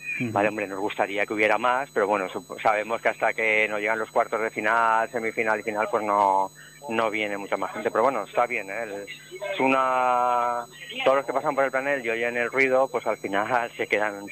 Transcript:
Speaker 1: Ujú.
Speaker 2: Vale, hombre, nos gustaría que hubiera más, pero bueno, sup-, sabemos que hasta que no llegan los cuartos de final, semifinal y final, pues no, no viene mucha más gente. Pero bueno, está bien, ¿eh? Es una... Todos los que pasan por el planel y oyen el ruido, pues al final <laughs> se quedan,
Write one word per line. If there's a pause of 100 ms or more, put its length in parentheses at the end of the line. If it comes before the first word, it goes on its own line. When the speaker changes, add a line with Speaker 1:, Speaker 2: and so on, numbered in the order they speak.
(200)
Speaker 1:
Ujú.
Speaker 2:
Vale,
hombre,
nos
gustaría
que
hubiera
más,
pero
bueno,
sup-,
sabemos
que
hasta
que
no
llegan
los
cuartos
de
final,
semifinal
y
final,
pues
no, (380)
no
viene
mucha
más
gente.
Pero
bueno,
está
bien,
¿eh? (480)
Es
una... (400)
Todos
los
que
pasan
por
el
planel
y
oyen
el
ruido,
pues
al
final
<laughs>
se
quedan,